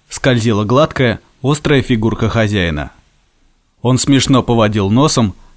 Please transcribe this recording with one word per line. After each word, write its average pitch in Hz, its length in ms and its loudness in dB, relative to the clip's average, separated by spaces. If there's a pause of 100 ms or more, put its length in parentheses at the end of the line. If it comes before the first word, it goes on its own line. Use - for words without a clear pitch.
скользила 113 560 0
гладкая, 123 560 0 (240)
острая 143 380 0
фигурка 110 480 -2
хозяина. 92 640 -2 (880)
Он 127 160 0
смешно 131 440 2
поводил 107 480 0
носом, 120 460 0 (220)